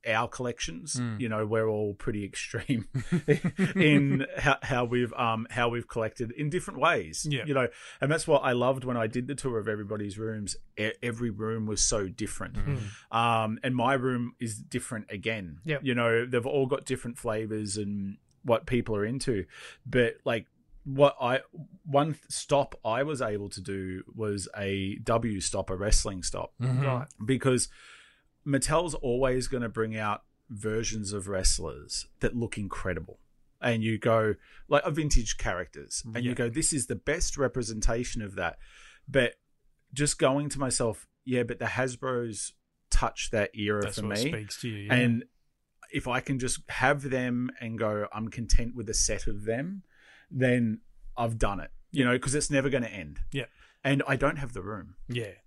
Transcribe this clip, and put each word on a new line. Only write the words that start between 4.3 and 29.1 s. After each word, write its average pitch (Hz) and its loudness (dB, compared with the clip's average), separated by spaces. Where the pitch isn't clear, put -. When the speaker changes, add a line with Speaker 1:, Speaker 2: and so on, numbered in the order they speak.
Speaker 1:
how, 135 4
how 123 0
we've, 120 0
um, 117 0
how 120 2
we've 117 -4
collected 113 -4
in 147 -2
different 170 -6
ways. 127 0
Speaker 2:
Yeah. 139 0
Speaker 1:
You 147 0
know, 127 4
and 139 2
that's 160 0
what 147 6
I 131 4
loved 123 2
when 123 -2
I 113 2
did 123 -2
the 143 -4
tour 127 -2
of 104 -2
everybody's 104 -4
rooms. 110 -4
E-, 107 0
every 120 -2
room 110 -4
was 107 0
so 104 2
different. 92 -6
Speaker 2:
Mm. 143 0
Speaker 3:
Mm. 113 -2
Speaker 1:
Um, 113 2
and 127 0
my 123 4
room 123 0
is 110 -4
different 117 -8
again. 98 -4
Speaker 3:
Yep. 147 -2
Speaker 1:
You 127 0
know, 117 4
they've 123 0
all 139 2
got 131 -2
different 123 -4
flavors 107 -2
and 101 -4
what 117 4
people 117 2
are 101 2
into, 117 0
but, 120 2
like, 117 -2
what 139 6
I, 127 2
one 147 4
th-, - -10
stop - 0
I 113 2
was 147 -2
able 104 -2
to 98 -10
do 95 -6
was 101 -2
a 98 -2
W 117 0
stop, - -2
a 95 -2
wrestling 98 2
stop, - -6
Speaker 2:
Mm-hmm. 127 2
Speaker 3:
Right. 127 -2
Speaker 1:
because 127 2
Mattel's 151 2
always 127 2